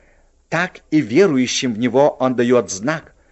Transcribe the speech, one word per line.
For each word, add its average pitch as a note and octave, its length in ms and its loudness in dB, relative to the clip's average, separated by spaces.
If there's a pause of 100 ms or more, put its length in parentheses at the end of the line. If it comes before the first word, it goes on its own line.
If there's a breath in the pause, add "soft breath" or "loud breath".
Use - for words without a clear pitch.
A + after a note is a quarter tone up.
(480 soft breath)
так F3 340 -6 (100)
и D#3 100 2
верующим B2+ 720 0
в G2+ 60 -6
Него B2+ 300 2 (100)
Он B2+ 160 0
даёт A#2+ 340 2
знак, A#2+ 460 -8 (160)